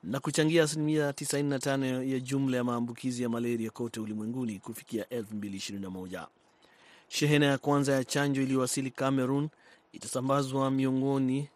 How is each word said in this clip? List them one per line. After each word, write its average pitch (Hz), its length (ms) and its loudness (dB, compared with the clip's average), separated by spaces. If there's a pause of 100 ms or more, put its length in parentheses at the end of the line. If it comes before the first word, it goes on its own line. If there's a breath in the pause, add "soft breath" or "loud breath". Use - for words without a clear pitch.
na 107 160 -4
kuchangia 156 440 4
asilimia 151 500 2
tisaini 143 360 0
na 139 100 0
tano 131 440 0
ya 131 160 0
jumla 131 380 0
ya 123 60 2
maambukizi 120 600 -2
ya 120 60 0
malaria 117 400 -2
kote 117 300 -8
ulimwenguni 110 600 -4
kufikia - 500 -8
elfu 110 260 -8
mbili 101 220 -6
ishirini 98 260 -8
na 95 60 -8
moja. 92 380 -10 (800 loud breath)
Shehena 147 380 4
ya 139 120 4
kwanza 143 360 2
ya 131 100 4
chanjo 143 380 0
iliyowasili 131 500 0
Cameroon 135 580 0 (440 loud breath)
itasambazwa 135 760 0
miongoni 135 840 0